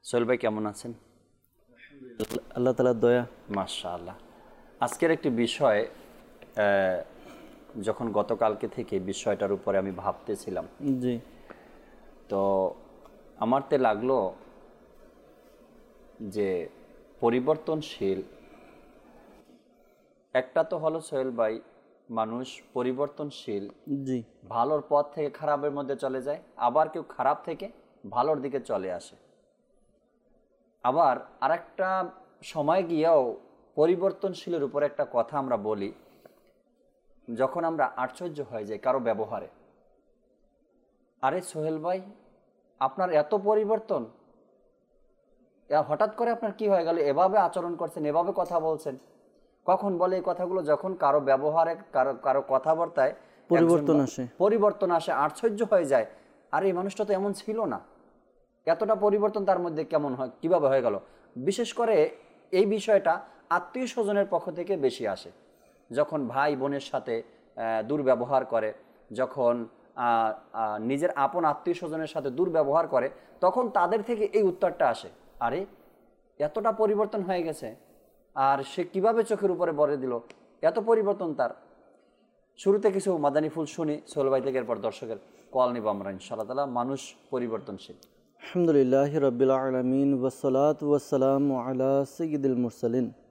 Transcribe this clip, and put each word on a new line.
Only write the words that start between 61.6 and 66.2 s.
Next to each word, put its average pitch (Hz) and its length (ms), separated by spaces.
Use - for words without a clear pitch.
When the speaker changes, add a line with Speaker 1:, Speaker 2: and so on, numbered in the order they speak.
Speaker 1:
করে 208 360
এই 185 140
বিষয়টা 196 560
আত্মীয় 180 380
স্বজনের 202 420
পক্ষ 180 200
থেকে 175 280
বেশি 123 300
আসে। 90 240
যখন 143 360